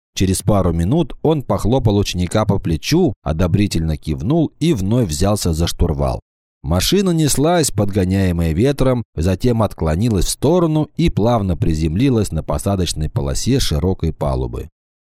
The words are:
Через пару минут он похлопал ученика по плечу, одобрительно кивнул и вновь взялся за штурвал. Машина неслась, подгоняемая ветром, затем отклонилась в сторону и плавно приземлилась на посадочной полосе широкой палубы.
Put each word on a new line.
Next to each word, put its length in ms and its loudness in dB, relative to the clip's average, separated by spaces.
Через 260 0
пару 300 2
минут 500 0
он 200 2
похлопал 540 0
ученика 480 0
по 160 0
плечу, 540 0
одобрительно 720 0
кивнул 640 -2
и 140 2
вновь 340 0
взялся 440 0
за 140 0
штурвал. 540 -2
Машина 480 0
неслась, 640 2
подгоняемая 800 0
ветром, 500 0
затем 460 0
отклонилась 640 0
в 40 -2
сторону 680 2
и 140 2
плавно 460 0
приземлилась 760 0
на 120 -4
посадочной 680 -2
полосе 480 0
широкой 540 0
палубы. 560 -4